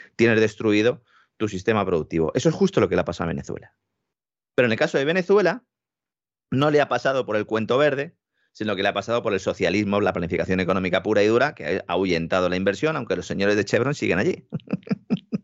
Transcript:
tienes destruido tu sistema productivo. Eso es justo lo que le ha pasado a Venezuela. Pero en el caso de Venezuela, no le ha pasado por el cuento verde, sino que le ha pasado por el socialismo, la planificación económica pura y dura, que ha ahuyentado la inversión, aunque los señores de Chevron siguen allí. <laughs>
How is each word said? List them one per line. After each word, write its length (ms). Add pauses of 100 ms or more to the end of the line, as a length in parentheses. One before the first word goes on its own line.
(160)
tienes 240
destruido 640 (360)
tu 100
sistema 380
productivo. 500
Eso 140
es 60
justo 260
lo 80
que 60
le 60
ha 40
pasado 240
a 40
Venezuela. 400 (800)
Pero 100
en 80
el 60
caso 180
de 80
Venezuela, 580 (880)
no 200
le 100
ha 80
pasado 380
por 100
el 80
cuento 320
verde, 400 (360)
sino 220
que 60
le 80
ha 40
pasado 280
por 120
el 60
socialismo, 640
la 120
planificación 460
económica 440
pura 180
y 60
dura, 260
que 340
ha 60
ahuyentado 560
la 60
inversión, 420
aunque 180
los 120
señores 280
de 100
Chevron 280
siguen 240
allí. 340
<laughs> 920